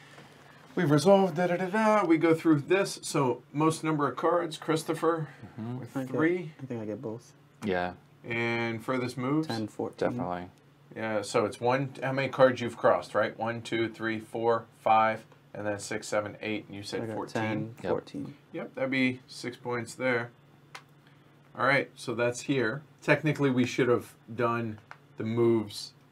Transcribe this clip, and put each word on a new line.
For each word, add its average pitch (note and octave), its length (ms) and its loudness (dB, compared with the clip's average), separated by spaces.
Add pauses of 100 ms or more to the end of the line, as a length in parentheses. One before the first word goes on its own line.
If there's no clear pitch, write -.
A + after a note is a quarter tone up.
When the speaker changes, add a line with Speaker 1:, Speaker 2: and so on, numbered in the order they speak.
(760)
Speaker 1:
we F3+ 100 0
resolve, E3+ 500 6
da, F3+ 140 2
da, F3 80 2
da, F#3 100 -4
da. G#3+ 380 2
We E3 120 6
go D#3+ 180 4
through D#3+ 260 4
this. F#3 420 0
So C3 400 0 (100)
most D#3 320 2
number D3+ 240 0
of C3 80 -6
cards, E3+ 400 0
Christopher, D#3+ 720 0 (320)
Speaker 2:
Mm-hmm. A#2+ 200 -8
Speaker 1:
with B2 160 -14
Speaker 3:
I C#3 80 -2
get, B2+ 80 -10
Speaker 1:
three. D#3+ 400 0 (100)
Speaker 3:
I C3+ 40 -8
think A#2+ 140 -8
I G#2+ 60 -8
get G#2 160 -8
both. A2+ 300 -10 (320)
Speaker 2:
Yeah. F2+ 280 0 (320)
Speaker 1:
And A#2 580 -2
furthest B2 360 -4
moves? C#3+ 300 0
Speaker 3:
Ten, A2 180 -4
fourteen. - 440 -4
Speaker 2:
Definitely. F2+ 340 -6 (520)
Speaker 1:
Yeah, A2 260 -2
so A2 220 2
it's G2 160 -4
one, B2+ 300 0 (120)
how C3 100 -2
many C3 160 -2
cards C3 320 4
you've A#2 160 -4
crossed, G#2+ 380 2
right? A2 240 0
One, A#2 240 -4
two, A2+ 260 0
three, A2 320 -4
four, A#2 440 0 (160)
five, A2 440 4 (300)
and G#2 120 -8
then G#2 120 -2
six, G#2+ 300 -8
seven, G#2 320 -2
eight, G#2+ 260 -6
and G2 100 -14
you G2+ 60 -12
said A2+ 200 -6
Speaker 3:
I A#2 40 -6
got A2 100 -6
Speaker 1:
fourteen. G#2+ 260 -4
Speaker 3:
ten, A2 400 -4
Speaker 2:
Yep. F#2 100 -4
Speaker 3:
fourteen. - 420 -8 (180)
Speaker 1:
Yep, F#3 220 -10
that'd C3 160 -4
be B2+ 360 0
six - 300 -12
points A#2+ 380 -6
there. B2 360 -2 (1300)
All A#2+ 80 0
right, C3+ 280 2
so - 200 -6
that's A#2+ 280 -2
here. C3 400 0 (200)
Technically, C#3+ 480 2
we B2 160 4
should B2 220 0
have A2+ 260 0 (200)
done A2+ 440 -2 (380)
the G#2+ 80 -6
moves A2+ 680 0 (200)